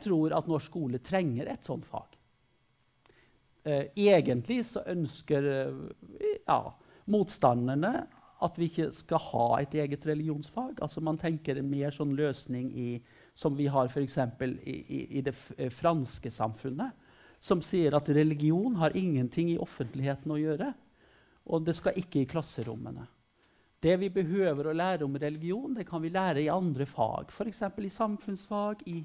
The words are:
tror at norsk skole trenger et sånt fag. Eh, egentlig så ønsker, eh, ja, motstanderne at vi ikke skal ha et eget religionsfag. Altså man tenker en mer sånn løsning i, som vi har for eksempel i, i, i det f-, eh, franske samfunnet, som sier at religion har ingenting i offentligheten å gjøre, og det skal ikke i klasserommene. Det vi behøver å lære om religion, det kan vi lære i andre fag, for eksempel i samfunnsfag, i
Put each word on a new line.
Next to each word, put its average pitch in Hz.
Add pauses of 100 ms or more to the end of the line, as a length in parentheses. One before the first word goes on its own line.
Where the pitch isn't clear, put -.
tror 160
at 156
norsk 156
skole 127
trenger 160
et -
sånt -
fag. - (1500)
Eh, 143
egentlig 190
så -
ønsker, 147
eh, 135
ja, 127 (480)
motstanderne 147 (460)
at 170
vi 170
ikke 160
skal -
ha - (120)
et 139
eget 143
religionsfag. 156
Altså -
man 156
tenker 156
en 139
mer 139
sånn 143
løsning 131
i, 120 (440)
som 143
vi 143
har 135
for 143
eksempel 131
i, -
i, - (180)
i 135
det 139
f-, -
eh, 131
franske 156
samfunnet, 131 (480)
som 190
sier 151
at 147
religion 156
har 160
ingenting 170
i 170
offentligheten 135
å 151
gjøre, 156 (800)
og 165
det 165
skal 185
ikke 151
i 131
klasserommene. 120 (720)
Det 165
vi 196
behøver 175
å 160
lære 170
om 139
religion, 165
det 202
kan 165
vi 165
lære 180
i 151
andre 151
fag, -
for 220
eksempel 196
i 190
samfunnsfag, 208
i 170